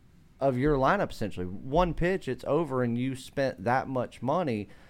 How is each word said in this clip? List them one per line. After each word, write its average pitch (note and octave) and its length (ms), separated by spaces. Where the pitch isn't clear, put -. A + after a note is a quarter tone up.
of C3 180
your D3 180
lineup, D3+ 360
essentially. F#2 340
One D3 480
pitch, F#3 340
it's B2+ 200
over, C3+ 340
and A#2+ 160
you C3 180
spent C3 480
that A#2+ 240
much B2+ 360
money. B2+ 460